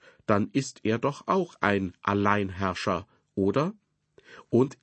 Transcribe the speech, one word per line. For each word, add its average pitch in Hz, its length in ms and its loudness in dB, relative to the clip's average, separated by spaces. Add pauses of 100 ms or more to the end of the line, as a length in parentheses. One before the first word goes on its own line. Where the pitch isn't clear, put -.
(280)
dann 104 240 2
ist - 320 -4
er 110 160 0
doch 139 280 -4
auch 190 340 0
ein 98 320 0 (100)
Alleinherrscher, 98 1040 0 (260)
oder? 120 400 0 (760)
Und 127 340 2